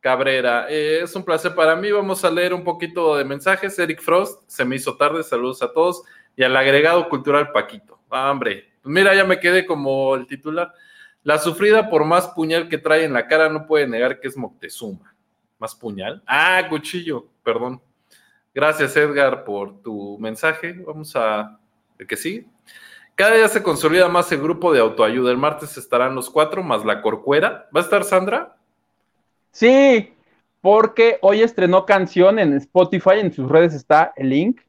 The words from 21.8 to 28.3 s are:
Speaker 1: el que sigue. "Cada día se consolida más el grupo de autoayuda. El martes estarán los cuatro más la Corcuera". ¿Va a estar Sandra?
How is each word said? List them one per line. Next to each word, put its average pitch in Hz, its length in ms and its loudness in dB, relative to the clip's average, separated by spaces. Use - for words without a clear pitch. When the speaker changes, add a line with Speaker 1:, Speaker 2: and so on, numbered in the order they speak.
Speaker 1:
el - 80 -20
que 110 100 -8
sigue. 202 300 -12
"Cada 220 220 4
día 220 120 4
se 220 140 -2
consolida 170 460 2
más 175 240 0
el 143 80 -2
grupo 165 320 -2
de 131 80 4
autoayuda. 117 500 2
El 123 60 0
martes 151 400 -4
estarán 127 380 -2
los 127 160 -10
cuatro 156 320 0
más 117 240 -4
la 104 160 -2
Corcuera". 139 760 -2
¿Va 165 40 2
a 175 40 -4
estar 196 200 0
Sandra? 202 520 -2